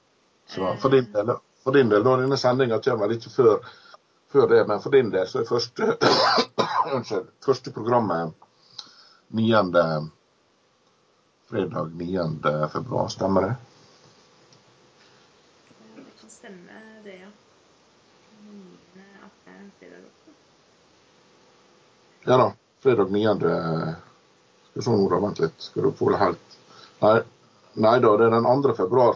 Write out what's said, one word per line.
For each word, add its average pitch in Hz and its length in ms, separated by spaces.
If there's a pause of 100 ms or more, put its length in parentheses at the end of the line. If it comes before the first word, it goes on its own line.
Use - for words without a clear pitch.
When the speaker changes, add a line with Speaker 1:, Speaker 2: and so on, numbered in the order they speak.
(500)
Speaker 1:
Så 95 160
Speaker 2:
Eh. 92 100
Speaker 1:
for 135 140
din 127 220
del, 107 240 (280)
for 131 80
din 131 160
del, 104 160
da, 127 120
denne 131 200
sendingen 123 460
kommer 110 260
vel 117 80
ikke - 140
før, 113 300 (720)
før 135 160
det, 110 200
men 101 120
for - 100
din 127 200
del 92 160
så 123 140
er 113 40
første, 208 560
<coughs> - 920
unnskyld, 110 320 (140)
første - 320
programmet 101 640 (960)
niende, 87 800 (1400)
fredag 87 440
niende 80 720
februar, 92 400
stemmer 95 320
det? 101 160 (2000)
Speaker 2:
Ja, - 60 (220)
det 277 80 (160)
kan 220 100
stemme 185 400 (340)
det, 190 160
ja. 190 60 (1160)
Niende 185 640 (200)
at 196 60 (140)
det 180 100
er 196 240
fredag 175 260
også. - 260 (2000)
Speaker 1:
Ja 127 100
da, 123 160 (300)
fredag 98 280
niende, 85 840 (760)
skal - 40
vi 98 80
se 123 80
nå 98 200
da, 90 100
vent 98 180
litt, 82 200
skal - 240
du 98 100
få - 180
det 87 80
helt. - 400 (400)
Nei, 110 220 (560)
nei 110 240
da, 110 160
det 117 120
er - 20
den 117 160
andre 131 280
februar 98 420